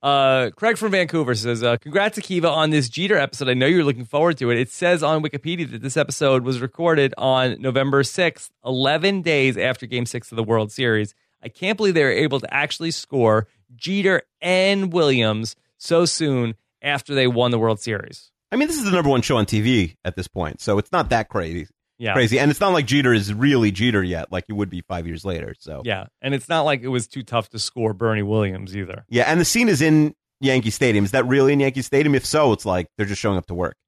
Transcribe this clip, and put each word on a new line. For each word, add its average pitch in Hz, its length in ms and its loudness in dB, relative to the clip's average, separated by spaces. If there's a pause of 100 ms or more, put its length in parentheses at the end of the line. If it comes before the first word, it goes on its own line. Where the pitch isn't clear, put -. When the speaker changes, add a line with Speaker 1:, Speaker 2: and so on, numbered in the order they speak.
Speaker 1:
Uh, 135 540 4
Craig 220 220 0
from 214 140 -2
Vancouver 165 420 0
says, 113 280 -4
uh, 120 140 2
"Congrats, 196 420 -2
Akiva, 170 320 -2
on 156 200 2
this 147 180 2
Jeter 185 300 0
episode. 135 320 -2
I 127 40 4
know 127 120 2
you're 170 180 4
looking 123 220 -2
forward 151 320 0
to 123 120 -2
it. 120 80 2
It 123 120 -2
says 175 320 0
on 156 200 0
Wikipedia 151 500 -6
that 110 100 -12
this 135 160 -4
episode 135 440 2
was 127 180 -4
recorded 143 580 0
on 127 420 0
November 135 420 0
sixth, - 480 -4 (140)
eleven 151 560 0
days 139 380 0
after 120 260 -4
Game 120 220 -6
Six - 260 -10
of 113 40 -8
the 117 80 -2
World 107 280 0
Series. 110 420 0 (280)
I 120 80 -14
can't 196 260 -4
believe 202 160 2
they 165 120 4
were 135 60 2
able 135 300 0
to - 140 -12
actually 151 380 -4
score 110 540 2 (300)
Jeter 190 460 0 (180)
and 185 520 0
Williams 117 600 0 (240)
so 170 280 2
soon 127 480 -2 (280)
after 143 320 -4
they 131 120 4
won 123 240 2
the 120 80 0
World 110 220 0
Series." - 500 -10 (200)
Speaker 2:
I 208 60 -2
mean, 294 120 2
this 320 100 -4
is 254 60 -4
the 202 80 0
number 170 180 2
one 127 100 4
show 131 160 0
on 107 80 2
T 107 160 -2
V 107 420 0
at 92 140 -8
this 92 120 -8
point, 85 340 -8
so 101 160 0
it's - 140 -4
not 180 180 0
that 113 180 0
crazy. 85 400 -6 (300)
Speaker 1:
Yeah. 110 160 -4
Speaker 2:
Crazy. 123 240 2
And 143 120 4
it's 143 100 -2
not 196 120 2
like 156 140 2
Jeter 131 260 2
is 104 220 2
really 120 360 4
Jeter 104 320 0
yet, 87 300 -6
like 90 140 -4
he 107 80 -10
would 101 160 -4
be 90 100 -10
five 85 260 -8
years 82 160 -10
later. 82 360 -8
So 73 260 -14
Speaker 1:
Yeah, 101 220 -6 (160)
and 135 120 -4
it's 127 140 -6
not 165 140 0
like 143 180 0
it 123 80 -10
was 127 180 -2
too - 160 -12
tough 113 280 -4
to 113 80 -12
score 110 340 -4
Bernie 107 300 0
Williams 98 520 -2
either. 92 360 -10
Speaker 2:
Yeah, 117 140 2
and 160 140 2
the 175 60 4
scene 233 240 2
is 151 140 2
in 156 320 4 (260)
Yankee 131 300 2
Stadium. 104 340 2
Is 98 60 -2
that 123 160 2
really 135 260 4
in 143 80 4
Yankee 135 220 0
Stadium? 143 320 2
If 127 100 0
so, 151 300 4
it's - 100 -8
like 90 320 -2
they're 107 80 -2
just 101 160 -6
showing 101 160 0
up 87 120 -4
to 92 60 -8
work. 87 220 -4 (120)